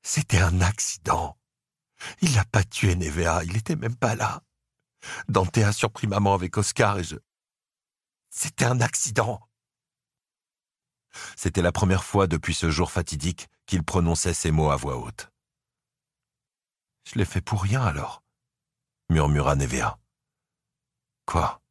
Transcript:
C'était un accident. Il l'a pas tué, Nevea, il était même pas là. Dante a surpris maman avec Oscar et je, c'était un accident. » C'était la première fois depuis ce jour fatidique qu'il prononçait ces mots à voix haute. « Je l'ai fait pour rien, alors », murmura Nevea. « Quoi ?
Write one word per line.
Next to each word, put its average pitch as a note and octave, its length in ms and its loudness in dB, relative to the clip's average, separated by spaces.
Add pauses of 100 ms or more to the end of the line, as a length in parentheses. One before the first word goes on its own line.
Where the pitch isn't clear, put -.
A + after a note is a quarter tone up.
C'était - 380 2
un F2+ 220 4
accident. - 760 -2 (840)
Il D#3 120 2
l'a G#2 100 4
pas G2+ 200 2
tué, F#2+ 300 0
Nevea, E2 500 0
il F2 120 -4
était D3+ 200 -2
même A#2+ 200 -4
pas A2+ 180 0
là. - 280 -4 (840)
Dante F#2+ 300 2
a G#2 140 4
surpris - 340 -2
maman G2 280 2
avec F2+ 220 -4
Oscar G2+ 420 2
et F2 60 -4
je, D#2 120 -10 (1120)
c'était - 360 -4
un B2 160 2
accident. » A#2 680 -2 (1900)
C'était F2+ 260 0
la F2 100 4
première F#2 320 2
fois G2 220 2
depuis E2 280 -2
ce E2 160 0
jour D#2+ 200 0
fatidique D#2+ 580 -4 (180)
qu'il F2 160 0
prononçait E2+ 520 2
ces - 160 -2
mots D#2 200 4
à C#2 60 2
voix C2+ 200 -6
haute. « A1+ 340 -12 (1700)
Je - 140 -6
l'ai G#2 60 4
fait - 160 -2
pour F#2+ 220 -4
rien, A2+ 200 0
alors », C#2+ 400 -4 (840)
murmura D2 460 4
Nevea. « C2 440 -2 (1300)
Quoi ? - 440 -2